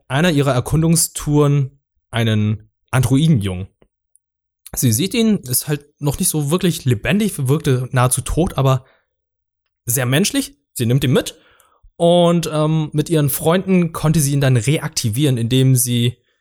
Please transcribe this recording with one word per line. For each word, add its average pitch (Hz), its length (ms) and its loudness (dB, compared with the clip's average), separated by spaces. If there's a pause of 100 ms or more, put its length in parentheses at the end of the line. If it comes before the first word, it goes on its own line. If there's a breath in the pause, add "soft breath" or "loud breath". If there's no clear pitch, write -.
einer 147 220 0
ihrer 139 240 0
Erkundungstouren 147 1300 0 (280)
einen 110 600 -2 (200)
Androidenjungen. 123 800 0 (1080)
Sie 123 180 0
sieht 160 220 -2
ihn, 220 240 2
ist - 300 -6
halt 147 180 -6 (140)
noch 143 180 -4
nicht 190 100 -2
so 147 220 -4
wirklich 175 340 -2
lebendig, 143 500 0 (140)
wirkte 131 440 0
nahezu 127 280 0
tot, - 380 -2
aber 131 260 0 (1000 soft breath)
sehr 123 200 -2
menschlich. 202 500 -2 (180)
Sie 123 120 -4
nimmt 127 180 0
ihn 127 80 0
mit - 260 -2 (580 soft breath)
und, 170 560 2
ähm, 151 400 0
mit 147 160 -2
ihren 151 220 2
Freunden 180 640 0
konnte 160 280 0
sie 139 120 2
ihn 143 100 2
dann 135 160 4
reaktivieren, 135 800 -2
indem 131 380 2
sie, 120 420 -2 (220)